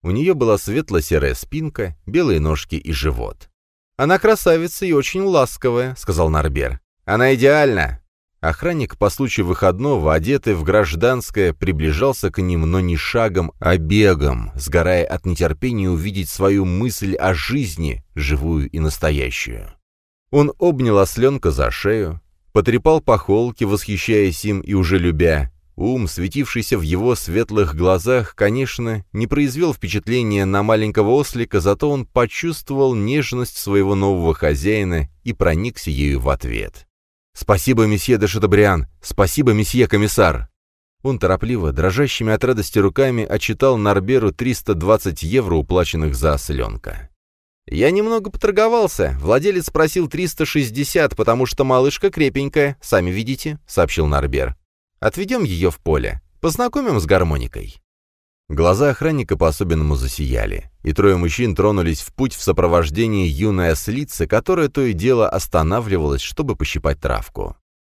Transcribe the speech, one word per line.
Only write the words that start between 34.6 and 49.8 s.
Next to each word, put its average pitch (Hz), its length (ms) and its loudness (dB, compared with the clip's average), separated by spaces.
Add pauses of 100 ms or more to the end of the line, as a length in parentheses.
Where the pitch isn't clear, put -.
и 117 100 -6
проникся 90 560 -2
ею 69 300 -2
в 62 100 -2
ответ. 57 580 -6 (520)
"Спасибо, 110 460 2
месье 107 320 2
де 104 80 2
Шатабриан! 98 600 2 (120)
Спасибо, 117 540 0
месье 110 340 2
комиссар!" 98 640 0 (540)
Он 135 160 -2
торопливо, 92 520 0
дрожащими 110 600 0
от 107 100 0
радости 113 360 0
руками, 120 440 2
отчитал 117 540 0
Нарберу 104 540 2
триста 120 420 -4
двадцать 92 480 0
евро, 98 320 0
уплаченных 80 600 0
за 76 180 0
осленка. 60 800 -8 (560)
"Я 120 240 2
немного 208 400 -2
поторговался. 208 880 0
Владелец 151 480 0
просил 160 380 0